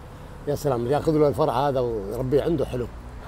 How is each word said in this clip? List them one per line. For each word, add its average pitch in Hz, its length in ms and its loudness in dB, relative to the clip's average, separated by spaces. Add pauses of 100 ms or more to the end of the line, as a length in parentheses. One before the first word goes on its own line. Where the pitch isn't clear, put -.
(480)
يا 143 80 0
سلام، 120 320 0
ياخذ 147 240 2
له 151 160 6
الفرع 139 420 2
هذا 131 100 0
ويربيه 120 640 0
عنده، 139 220 2
حلو. 120 220 -4 (400)